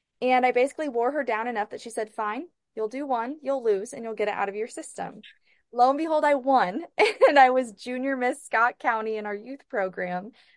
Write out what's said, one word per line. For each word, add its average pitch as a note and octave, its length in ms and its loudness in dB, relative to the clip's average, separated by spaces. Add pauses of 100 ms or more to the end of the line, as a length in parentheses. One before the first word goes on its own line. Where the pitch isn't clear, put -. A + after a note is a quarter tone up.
(220)
And B3+ 240 4
I B3 60 2
basically C#4 360 0
wore A#3+ 240 0
her D4 100 -2
down A3+ 240 -2
enough G#3+ 240 -4
that A3 120 -14
she A#3 80 -14
said, G#3+ 240 -8
"Fine, A3+ 320 -6 (280)
you'll A3 140 -4
do C4+ 180 -8
one, B3+ 360 -4
you'll C4+ 200 -4
lose, G#3+ 300 0
and A#3 100 -12
you'll A3+ 120 -8
get G#3 140 0
it G#3 60 -4
out G3 140 -2
of G3 60 -10
your G#3+ 120 -6
system." - 540 -12 (520)
Lo A#3+ 180 6
and C#4 80 0
behold, D#4 260 0
I D4 120 4
won, B3 540 0
<laughs> - 380 4
and C#4+ 100 6
I C4 120 10
was B3+ 220 0
junior B3+ 440 -6
Miss B3 260 -2
Scott A#3 360 0
County A3 400 -4
in G#3+ 80 -8
our G#3 80 -6
youth B3 340 -14
program, F#3 640 -4 (240)